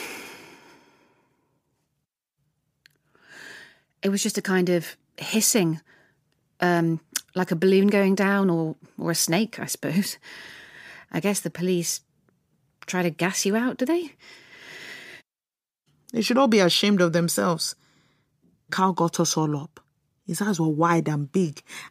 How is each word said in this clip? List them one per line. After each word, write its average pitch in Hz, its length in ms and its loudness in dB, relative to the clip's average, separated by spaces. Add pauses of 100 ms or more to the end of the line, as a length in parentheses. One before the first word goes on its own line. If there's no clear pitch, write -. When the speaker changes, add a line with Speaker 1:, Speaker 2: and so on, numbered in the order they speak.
(4000)
Speaker 1:
It 196 60 2
was 202 120 0
just 208 160 -2
a 208 40 -2
kind 185 280 2
of 170 260 0 (220)
hissing, 185 640 0 (800)
um, 170 400 2 (340)
like 180 180 -2
a 180 40 2
balloon 190 320 4
going 196 260 4
down 196 360 2
or, 165 260 0 (240)
or 165 120 -2
a 165 40 -2
snake, 202 440 0
I - 60 -8
suppose. - 520 -4 (1000)
I 165 60 -2
guess 196 180 -2
the 175 100 -6
police 175 520 -2 (840)
try 180 160 -2
to 175 80 0
gas 170 360 -2
you 202 100 2
out, 240 220 -2
do 262 80 -2
they? 330 300 -2 (2000)
Speaker 2:
They 233 100 -2
should 233 160 0
all 269 120 4
be 220 100 6
ashamed 196 400 4
of 175 140 2
themselves. 170 600 0 (960)
Carl 190 220 2
got 170 300 0
us 165 160 0
all 156 180 0
up. 143 240 -12 (480)
His 175 140 -6
eyes 202 180 -2
were 160 80 2
wide 160 400 2
and 147 240 -2
big, 170 320 -2 (280)